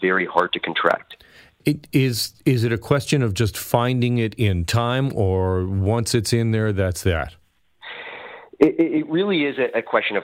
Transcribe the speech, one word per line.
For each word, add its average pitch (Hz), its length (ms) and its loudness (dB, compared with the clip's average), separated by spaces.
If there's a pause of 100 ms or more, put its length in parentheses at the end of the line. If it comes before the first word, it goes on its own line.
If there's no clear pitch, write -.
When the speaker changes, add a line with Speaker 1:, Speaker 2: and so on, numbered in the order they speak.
Speaker 1:
very 92 240 2
hard 87 260 0
to - 80 -4
contract. - 640 -4 (420)
Speaker 2:
It 147 280 -4
is, 131 400 0 (100)
is 123 220 2
it 117 80 2
a 113 40 -2
question 143 460 0
of 107 100 0
just 104 240 0
finding 123 600 0
it 110 180 -2
in 92 300 0
time, 123 500 0
or 92 500 0
once 98 480 0
it's 117 200 0
in 113 180 2
there, 110 220 0
that's 95 300 -2
that? 82 320 -2 (1200)
Speaker 1:
It, 156 200 6
it, 160 140 2
it 151 160 -2
really 175 340 0
is 143 140 -2
a, 120 220 0
a - 20 -2
question 107 340 0
of 95 80 -2